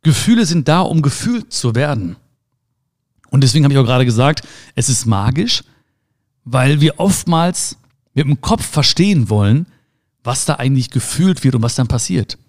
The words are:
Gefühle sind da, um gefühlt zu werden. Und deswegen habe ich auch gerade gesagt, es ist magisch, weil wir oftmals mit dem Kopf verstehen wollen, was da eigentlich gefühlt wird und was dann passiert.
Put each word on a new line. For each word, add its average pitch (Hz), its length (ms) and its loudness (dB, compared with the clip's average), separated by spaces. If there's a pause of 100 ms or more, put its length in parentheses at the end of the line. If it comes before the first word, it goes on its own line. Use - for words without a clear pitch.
Gefühle 208 420 2
sind 156 220 0
da, 165 140 2
um 160 200 0
gefühlt 208 500 -4
zu 117 240 -4
werden. 123 400 -4 (1160)
Und 135 100 4
deswegen 139 240 4
habe 139 80 2
ich 139 60 4
auch 127 60 4
gerade 127 200 2
gesagt, 123 420 0 (280)
es - 140 -2
ist 120 160 -2
magisch, 117 580 0 (840)
weil 135 360 0
wir 160 180 0
oftmals 175 760 -2 (360)
mit 143 120 0
dem 143 160 0
Kopf - 240 -2
verstehen 156 640 0
wollen, 107 360 2 (580)
was 123 220 -4
da 151 100 0
eigentlich 131 360 0
gefühlt 170 520 -2
wird 131 120 2
und 113 80 0
was 117 120 -2
dann 123 120 0
passiert. - 500 -4 (120)